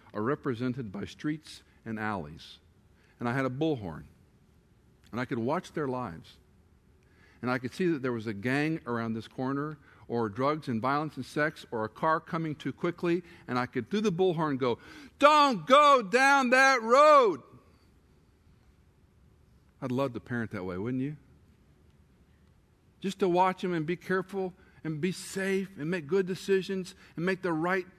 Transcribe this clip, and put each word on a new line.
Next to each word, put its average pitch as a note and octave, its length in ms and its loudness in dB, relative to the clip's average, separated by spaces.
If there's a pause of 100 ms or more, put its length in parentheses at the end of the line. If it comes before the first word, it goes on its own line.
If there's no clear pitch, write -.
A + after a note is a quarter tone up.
(140)
are G#2+ 100 -4
represented B2+ 680 -4
by G2 140 -8
streets - 560 -10 (240)
and A2+ 140 -8
alleys, F#2 580 -8 (640)
and A#2+ 100 -2
I A#2 40 -2
had C3+ 120 0
a C3 40 0
bullhorn, B2 540 -4 (1080)
and A#2 100 -6
I B2+ 40 -4
could B2 120 -4
watch C#3 360 -4
their D3+ 140 -4
lives, A#2 500 -8 (1040)
and B2 100 -4
I B2+ 80 0
could B2 140 -8
see F#3 140 0
that D#3 140 0
there C3 100 -2
was A2+ 140 -6
a A2+ 80 -4
gang C#3 540 -2
around A#2 260 -4
this A2+ 140 -8
corner, C#3+ 500 -6 (300)
or A#2 200 -2
drugs C3+ 400 -2
and A#2 140 -2
violence C#3+ 360 -2
and B2 80 -8
sex, D3+ 440 -4
or A2 160 -2
a G#2+ 40 -6
car D#3+ 300 0
coming D#3+ 360 -6
too - 180 -8
quickly, F3 480 -2 (260)
and B2 120 -2
I B2 80 -2
could, B2 240 -6
through G#3 100 0
the G#3+ 100 2
bullhorn, E3 460 0
go, B2 220 -2 (400)
"Don't C#4 480 6
go C#4+ 340 8
down C4 480 4
that C4 320 6
road." B3 600 6 (2500)
I'd C3 80 -6
love C3 220 -2
to A2+ 60 -8
parent A#2 320 -6
that F#2+ 140 -8
way, F2+ 140 -6
wouldn't B2+ 240 -4
you? D3 120 -8 (1800)
Just F#3+ 200 -6
to G3 100 2
watch F3+ 320 2
them F3+ 120 -2
and D#3+ 120 -2
be E3+ 100 -2
careful F#3 580 -4 (300)
and D#3+ 160 -6
be F3+ 120 -2
safe F#3+ 640 -4
and D3 120 -6
make E3+ 180 -4
good F#3+ 180 0
decisions F#3+ 680 -2 (200)
and E3 80 -4
make F#3 200 -2
the F3 100 0
right F3+ 320 0 (140)